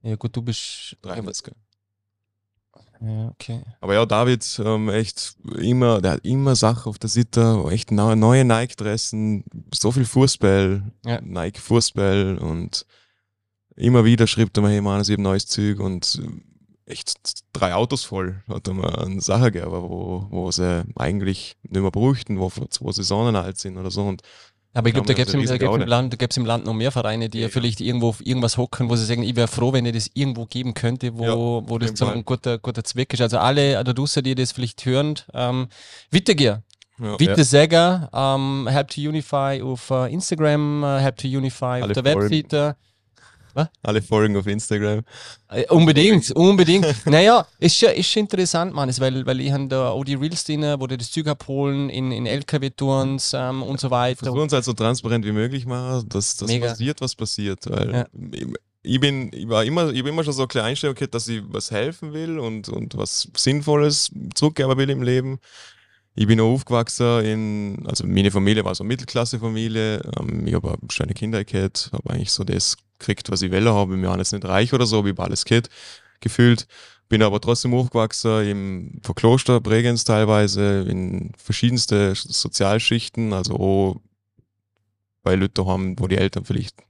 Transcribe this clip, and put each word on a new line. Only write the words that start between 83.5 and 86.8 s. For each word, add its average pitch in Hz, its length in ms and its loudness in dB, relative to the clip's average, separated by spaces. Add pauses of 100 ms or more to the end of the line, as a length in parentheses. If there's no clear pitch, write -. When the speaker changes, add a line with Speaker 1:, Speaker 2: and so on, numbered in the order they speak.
Speaker 2:
auch 95 460 2 (1200)
bei - 120 2
Leuten 95 200 0
daheim, 92 440 -2
wo 92 80 -2
die 92 100 0
Eltern 95 280 -2
vielleicht - 300 -6 (140)